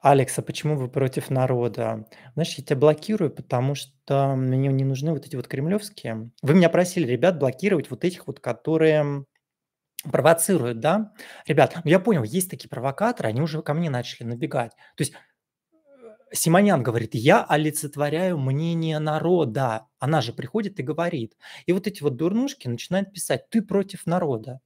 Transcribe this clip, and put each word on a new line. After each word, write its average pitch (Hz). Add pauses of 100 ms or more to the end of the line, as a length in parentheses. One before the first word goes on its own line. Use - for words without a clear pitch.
«Алекс, 135
а 135
почему -
вы 127
против 131
народа?» 120 (280)
Знаешь, -
я 135
тебя 147
блокирую, 151
потому 131
что 139
мне 131
не 135
нужны 135
вот 139
эти -
вот 123
кремлёвские. 131 (120)
Вы 131
меня 175
просили, 175
ребят, 127
блокировать 143
вот 123
этих 180
вот, 135
которые 151 (800)
провоцируют, 131
да? 196 (340)
Ребят, 143
ну 147
я 185
понял, 180
есть 156
такие -
провокаторы, 135
они 117
уже 156
ко 147
мне 165
начали 123
набегать. 123 (240)
То -
есть, -
э, - (1160)
Симоньян 180
говорит: 113
«Я 143
олицетворяю 151
мнение 160
народа». 151 (120)
Она 147
же 117
приходит 202
и 131
говорит. 156 (300)
И 170
вот 185
эти 190
вот 139
дурнушки 208
начинают 185
писать: -
«Ты 226
против 196
народа». 131